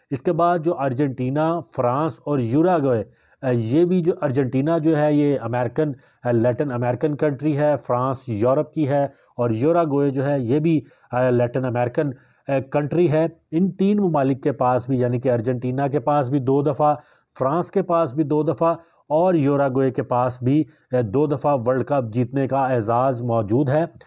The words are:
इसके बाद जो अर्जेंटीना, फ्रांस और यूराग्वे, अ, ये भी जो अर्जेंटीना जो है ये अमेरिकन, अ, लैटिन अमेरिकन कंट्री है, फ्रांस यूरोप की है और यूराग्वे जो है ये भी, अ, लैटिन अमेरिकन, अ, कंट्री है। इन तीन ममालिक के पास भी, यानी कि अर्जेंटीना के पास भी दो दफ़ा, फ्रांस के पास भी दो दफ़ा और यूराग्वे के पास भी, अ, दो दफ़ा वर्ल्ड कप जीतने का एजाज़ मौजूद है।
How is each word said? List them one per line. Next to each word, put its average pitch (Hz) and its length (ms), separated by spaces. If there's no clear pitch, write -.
इसके 156 200
बाद 170 320
जो 170 80
अर्जेंटीना, 139 880
फ्रांस 139 680
और 143 140
यूराग्वे, 135 640
अ, 131 60
ये 123 360
भी 180 160
जो 175 120
अर्जेंटीना 143 640
जो 156 160
है 147 220
ये 143 200
अमेरिकन, 123 580
अ, 123 60
लैटिन 123 380
अमेरिकन 123 440
कंट्री 147 400
है, 147 220
फ्रांस 127 540
यूरोप 131 460
की 156 100
है 139 260
और 120 160
यूराग्वे 143 580
जो 131 120
है 139 220
ये 135 140
भी, 160 260
अ, 127 160
लैटिन 123 340
अमेरिकन, 123 480
अ, - 20
कंट्री 147 580
है। 160 320
इन 180 180
तीन 202 280
ममालिक 139 440
के 147 80
पास 123 380
भी, 123 140
यानी 123 160
कि 127 100
अर्जेंटीना 123 580
के 139 120
पास 147 300
भी 143 100
दो 135 240
दफ़ा, 151 300
फ्रांस 131 320
के 190 120
पास 165 320
भी 156 100
दो 151 200
दफ़ा 165 340
और 175 260
यूराग्वे 135 560
के 135 100
पास 123 420
भी, 143 240
अ, 127 80
दो 123 260
दफ़ा 147 280
वर्ल्ड 123 280
कप 135 220
जीतने 123 420
का 131 220
एजाज़ 120 540
मौजूद 117 460
है। 160 240